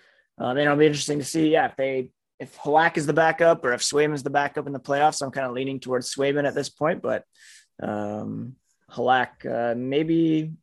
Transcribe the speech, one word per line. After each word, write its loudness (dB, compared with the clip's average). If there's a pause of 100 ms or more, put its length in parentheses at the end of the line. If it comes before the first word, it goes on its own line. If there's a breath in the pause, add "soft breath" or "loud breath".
(380 soft breath)
Um, -2
and 0
it'll 4
be 8
interesting 0
to -6
see, 0
yeah, 4
if -8
they, -2 (280)
if -16
Halak 2
is -2
the 0
backup 4
or 2
if -2
Swayman's 0
the -6
backup -2
in -8
the -8
playoffs. 2
I'm -4
kinda -4
leaning -4
towards -4
Swayman 2
at -2
this -2
point, -2
but, -4 (580 loud breath)
um, -6 (340)
Halak, 0
uh, -2
maybe, 0 (100)